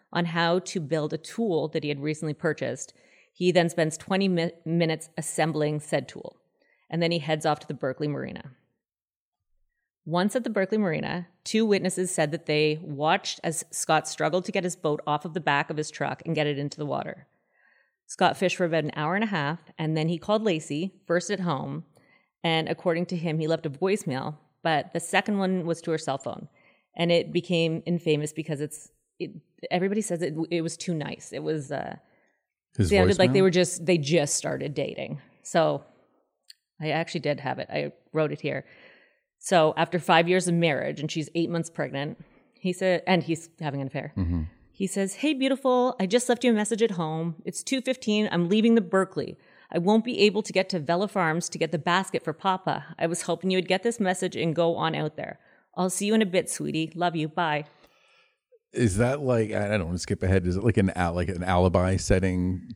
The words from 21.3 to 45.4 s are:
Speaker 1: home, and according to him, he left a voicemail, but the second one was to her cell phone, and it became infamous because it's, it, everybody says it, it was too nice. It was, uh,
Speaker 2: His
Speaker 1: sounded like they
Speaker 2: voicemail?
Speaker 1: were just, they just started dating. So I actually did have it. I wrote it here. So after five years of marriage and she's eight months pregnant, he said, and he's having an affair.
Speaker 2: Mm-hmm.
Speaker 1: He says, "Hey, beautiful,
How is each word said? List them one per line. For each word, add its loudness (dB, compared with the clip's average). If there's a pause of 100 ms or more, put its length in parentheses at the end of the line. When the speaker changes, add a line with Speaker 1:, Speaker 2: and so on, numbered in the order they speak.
Speaker 1:
home, -2 (600)
and 2
according 0
to -4
him, -2
he 0
left 0
a -2
voicemail, -2 (260)
but 0
the -2
second 0
one 0
was -4
to -4
her 0
cell -4
phone, -10 (500)
and 2
it 2
became 0
infamous 0
because -6
it's, -10 (300)
it, -8 (400)
everybody 0
says -2
it, -2 (160)
it 0
was -4
too -4
nice. -8
It -8
was, -4
uh, -6 (800)
Speaker 2:
His 4
Speaker 1:
sounded 6
like 6
they 6
Speaker 2:
voicemail? 8
Speaker 1:
were 8
just, 2
they 4
just 2
started -4
dating. -6 (220)
So 2 (960)
I -2
actually -2
did -2
have -4
it. -8
I -4 (180)
wrote 0
it -10
here. -6 (800)
So 6
after 0
five 4
years 2
of 2
marriage 0
and -4
she's -4
eight 0
months -4
pregnant, -6 (360)
he -4
said, 0
and 4
he's -4 (100)
having -6
an -6
affair. -8
Speaker 2:
Mm-hmm. -2 (280)
Speaker 1:
He -6
says, -4
"Hey, 0
beautiful, 2